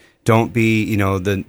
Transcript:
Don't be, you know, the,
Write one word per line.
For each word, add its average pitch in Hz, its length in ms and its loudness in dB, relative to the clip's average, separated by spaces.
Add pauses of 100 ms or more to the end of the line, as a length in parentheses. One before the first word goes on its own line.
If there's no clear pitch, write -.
(240)
Don't 113 300 2
be, 113 300 0
you 107 140 -2
know, 98 200 0
the, 98 320 -4